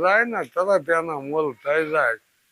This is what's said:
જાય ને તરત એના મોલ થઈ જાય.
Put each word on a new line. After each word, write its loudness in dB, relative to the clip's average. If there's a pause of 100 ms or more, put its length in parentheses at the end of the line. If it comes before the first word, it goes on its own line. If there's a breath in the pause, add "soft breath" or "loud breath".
જાય 4
ને -4 (140)
તરત 0
એના 0
મોલ -2
થઈ -2
જાય. 0 (340)